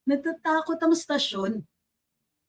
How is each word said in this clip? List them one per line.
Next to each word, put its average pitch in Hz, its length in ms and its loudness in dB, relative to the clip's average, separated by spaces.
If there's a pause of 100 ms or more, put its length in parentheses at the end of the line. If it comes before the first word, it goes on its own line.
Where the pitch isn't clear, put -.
Natatakot 320 720 0
ang 330 160 4
stasyon. 214 640 -2 (880)